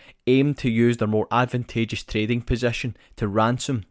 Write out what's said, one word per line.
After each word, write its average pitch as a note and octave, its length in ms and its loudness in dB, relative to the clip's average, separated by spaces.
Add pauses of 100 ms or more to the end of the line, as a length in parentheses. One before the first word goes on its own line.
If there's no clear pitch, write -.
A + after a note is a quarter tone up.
(280)
aimed C#3 300 4
to C3+ 120 -2
use A#2 280 2
their A2+ 100 -2
more G#2+ 240 0
advantageous A#2+ 720 -2
trading A2 380 -2
position A#2+ 560 -2 (180)
to A2 140 -2
ransom A2 600 0